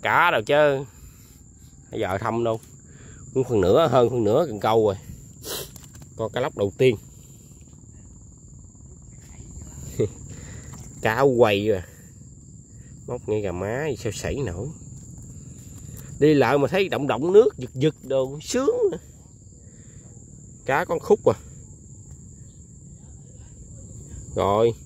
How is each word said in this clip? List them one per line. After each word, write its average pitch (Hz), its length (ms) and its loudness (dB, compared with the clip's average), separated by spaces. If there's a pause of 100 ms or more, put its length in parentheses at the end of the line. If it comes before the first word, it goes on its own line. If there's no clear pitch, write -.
Cá 143 280 4
đâu 127 120 2
chứ. 143 420 4 (1040)
Bây 113 100 -6
giờ 98 180 -2
thăm 113 260 -2
đâu. 113 160 -2 (720)
Cũng 131 100 0
phần 117 160 2
nửa, 120 280 6
hơn 123 220 6
phần 120 140 0
nửa 120 240 4
cần 107 120 -8
câu 110 260 4
rồi. 98 100 2 (1200)
Con 110 160 -4
cá 123 80 -4
lóc 135 160 -4
đầu 101 220 0
tiên. 131 180 6 (3000)
<laughs> 107 80 0 (960)
Cá 113 180 0
quay 117 480 4
rồi. 95 140 0 (1200)
Móc 123 220 -8
ngay 107 120 0
gà 98 120 -4
má 110 360 -4 (100)
sao 110 140 -6
sảy 87 220 -6
nổi. 113 340 -6 (1500)
Đi 151 160 6
lại 135 240 4
mà 139 100 2
thấy 185 200 0
động 131 180 -2
động 131 260 -2
nước 214 260 6
giật 127 160 -10
giật 139 280 0
đồ 135 400 -2
sướng. 415 480 0 (1800)
Cá 143 180 0
con 170 140 -4
khúc - 300 4
à. 113 60 4 (3000)
Rồi. 107 380 4 (120)